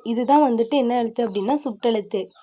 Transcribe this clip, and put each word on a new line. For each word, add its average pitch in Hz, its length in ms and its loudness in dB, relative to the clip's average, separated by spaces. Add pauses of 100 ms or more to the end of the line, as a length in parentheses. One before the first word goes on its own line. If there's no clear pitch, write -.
இதுதான் 247 500 2
வந்துட்டு 226 160 0
என்ன 247 300 0
எழுத்து 233 300 -4
அப்படின்னா, 196 240 -2
சுட்டெழுத்து. 220 720 -2 (180)